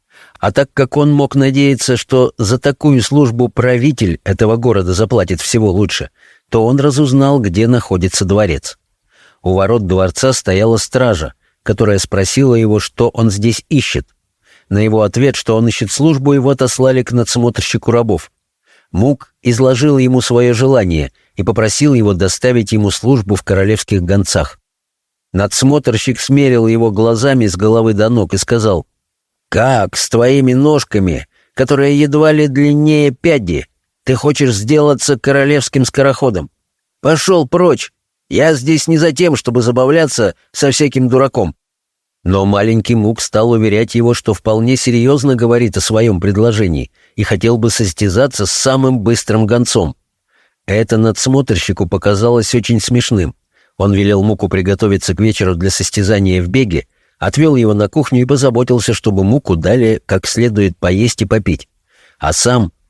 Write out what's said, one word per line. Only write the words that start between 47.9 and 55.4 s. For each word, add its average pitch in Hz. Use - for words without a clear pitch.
с -
самым 131
быстрым 110
гонцом. 110
Это 110
надсмотрщику 110
показалось 104
очень 117
смешным. 107
Он 101
велел 101
Муку 101
приготовиться 95
к 85
вечеру 101